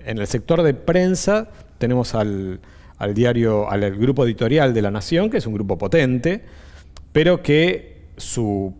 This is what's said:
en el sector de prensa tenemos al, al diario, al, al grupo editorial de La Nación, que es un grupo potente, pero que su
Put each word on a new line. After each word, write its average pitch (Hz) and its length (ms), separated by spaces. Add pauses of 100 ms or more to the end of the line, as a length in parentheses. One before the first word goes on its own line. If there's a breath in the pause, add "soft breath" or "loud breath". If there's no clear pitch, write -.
en 113 120
el 101 100
sector 165 360
de 147 100
prensa 185 760 (280 loud breath)
tenemos 123 380
al, 98 440 (380 soft breath)
al 104 160
diario, 113 560
al, 101 140
al 98 140
grupo 123 280
editorial 123 480
de 113 80
La 101 100
Nación, 165 380
que 214 80
es 135 100
un 110 60
grupo 101 240
potente, 127 640 (680 loud breath)
pero 165 320
que 165 540 (180)
su 101 640